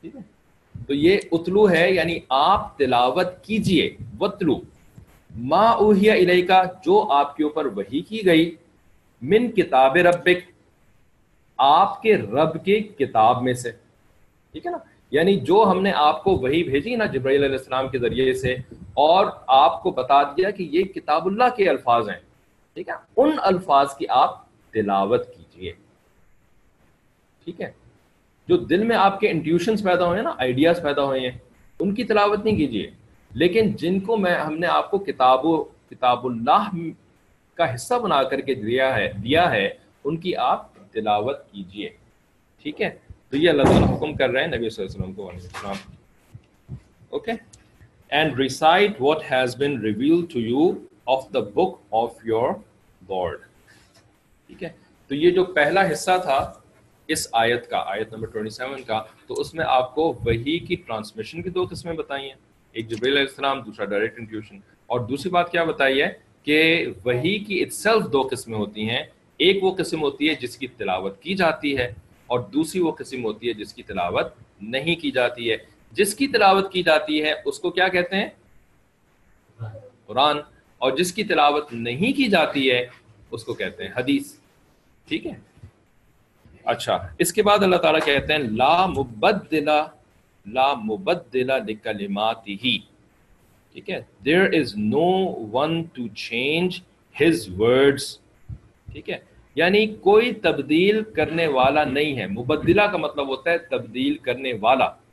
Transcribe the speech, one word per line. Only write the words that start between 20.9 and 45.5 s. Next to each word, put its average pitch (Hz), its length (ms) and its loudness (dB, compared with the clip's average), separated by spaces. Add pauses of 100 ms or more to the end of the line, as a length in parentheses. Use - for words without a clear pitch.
اللہ 233 300 2
کے 196 120 2
الفاظ 120 400 2
ہیں۔ 87 120 -10 (540)
ٹھیک 180 140 -14
ہے، - 60 -6 (220)
ان 277 220 4
الفاظ 165 580 2
کی - 120 -8
آپ 135 360 2 (280)
تلاوت 101 540 0 (100)
کیجئے۔ - 360 -16 (1700)
ٹھیک 175 160 -16
ہے، 180 120 -10 (760)
جو 175 80 4
دل 156 280 0
میں 233 120 0
آپ 196 240 2
کے 202 100 2
intuitions 175 540 0
پیدا 180 220 2
ہوئے 175 100 0
ہیں 226 80 -2
نا، 330 140 -4
آئیڈیاز 135 440 2
پیدا 143 220 0
ہوئے 135 160 -2
ہیں، 123 180 -6 (420)
ان 196 140 -2
کی 240 100 -4
تلاوت 208 400 2
نہیں 214 120 2
کیجئے، 120 340 -2 (440)
لیکن 180 380 2
جن 180 280 -2
کو 220 160 -2
میں، 180 180 0
ہم 156 240 -4
نے 175 80 -2
آپ 156 240 0
کو 196 80 -2
کتاب 131 480 2
و، 160 180 2
کتاب - 640 -4
اللہ 147 500 0 (760)
کا 156 200 -2
حصہ - 200 -4
بنا 180 280 2
کر 135 180 -2
کے 135 140 -4
دیا 120 420 0
ہے، 92 160 -2 (120)
دیا 156 260 2
ہے، 101 200 0 (340)
ان 156 120 -4
کی 170 200 -6
آپ - 560 -6
تلاوت 107 440 -2 (160)
کیجئے۔ 98 360 -12 (760)
ٹھیک 151 200 -8
ہے، 175 160 -6 (320)
تو 135 60 -4
یہ 165 140 4
اللہ 143 120 2
تعالیٰ - 340 4
حکم 151 180 -6
کر 131 160 0
رہے 127 100 -2
ہیں 165 80 -2
نبی 117 220 -4
صلی 104 140 -8
اللہ 95 120 -12
علیہ 95 80 -8
وسلم 95 80 -10
کو، 95 180 -14
علیہ 90 120 -16
السلام۔ 196 340 -12 (1300)